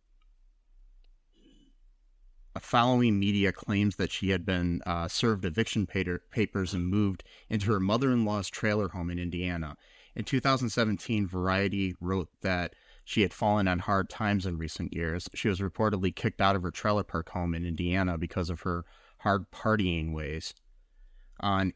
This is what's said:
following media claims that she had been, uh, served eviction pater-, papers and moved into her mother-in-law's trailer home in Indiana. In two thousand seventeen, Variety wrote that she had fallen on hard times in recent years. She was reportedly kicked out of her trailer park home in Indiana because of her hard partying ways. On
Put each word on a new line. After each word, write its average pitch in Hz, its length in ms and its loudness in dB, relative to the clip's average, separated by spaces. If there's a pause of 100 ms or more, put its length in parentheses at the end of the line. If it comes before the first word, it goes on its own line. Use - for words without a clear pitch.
(2500)
following 120 600 4
media 98 340 4
claims 101 420 0
that 90 160 -2
she 95 180 -2
had 90 160 0
been, 87 400 0
uh, 85 220 -4
served 104 380 0
eviction 101 420 0
pater-, 87 440 -2
papers 98 420 0
and 90 140 0
moved 98 360 2 (260)
into 104 220 0
her 101 80 2
mother-in-law's 107 720 2
trailer 107 400 0
home 87 200 -6
in 87 100 -4
Indiana. 87 580 -4 (380)
In 107 100 -6
two 135 140 0
thousand 131 320 2
seventeen, 107 560 0
Variety 92 760 0
wrote 90 280 -2 (120)
that 90 320 -2 (320)
she - 160 2
had 92 120 4
fallen 104 340 2
on 90 120 2
hard 95 300 0
times 101 360 0
in 87 120 -2
recent 82 360 -6
years. 85 400 -4
She - 140 -2
was 95 120 2
reportedly 98 540 0
kicked - 280 -2
out 98 140 4
of 90 80 -2
her 87 80 -4
trailer 104 320 0
park - 260 -6
home 87 260 -2
in 85 100 -4
Indiana 87 520 0
because 85 320 -2
of 85 120 -6
her 87 220 -2 (360)
hard 98 320 0
partying 90 600 0
ways. 78 400 -6 (840)
On 98 360 2